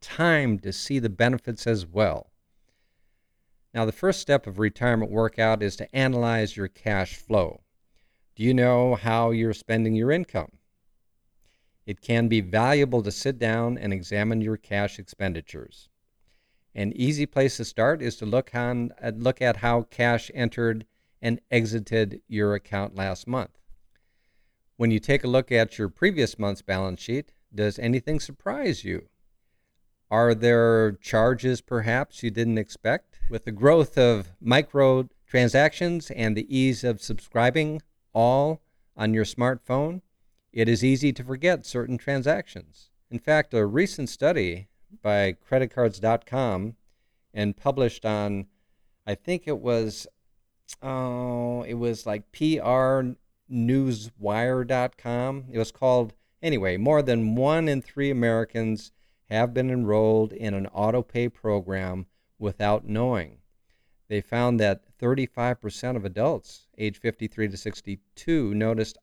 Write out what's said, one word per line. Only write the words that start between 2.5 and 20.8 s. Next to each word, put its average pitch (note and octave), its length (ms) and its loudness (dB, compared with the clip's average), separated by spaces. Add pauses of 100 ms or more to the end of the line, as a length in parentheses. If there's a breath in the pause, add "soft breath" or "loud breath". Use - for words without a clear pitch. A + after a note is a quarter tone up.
Now, A2+ 140 -2
the A2 60 -2
first F#3 280 0
step - 260 0
of F#2+ 120 -10
retirement A2 520 0
workout A2 520 2
is G2+ 140 -4
to - 200 -10
analyze A#2 600 0
your F#2+ 100 -6
cash G2 460 -4
flow. F2+ 480 -2 (720)
Do G#2+ 60 -6
you B2 100 4
know B2 440 4
how A2+ 340 0
you're A2+ 240 0
spending A2+ 400 0
your A#2 180 2
income? D#3 380 -4 (1300)
It G2+ 180 -10
can A#2 260 2
be A2 140 2
valuable B2 600 2
to G2+ 80 -4
sit C3+ 280 -4
down A#2 400 -2
and G2+ 160 -2
examine G#2 480 -2
your G#2+ 160 -2
cash G2+ 400 -4
expenditures. E2 920 -10 (880)
An G2+ 200 -4
easy C#3+ 300 0
place C3+ 320 0
to A#2 80 -8
start C3+ 380 0
is A#2 140 -6
to G#2+ 100 -8
look A#2+ 280 -2
on, A#2+ 380 -4 (100)
uh, A#2+ 140 -4
look A2+ 240 -2
at A#2+ 160 2
how A#2 280 0
cash A#2+ 500 -2
entered A#2 500 -2 (380)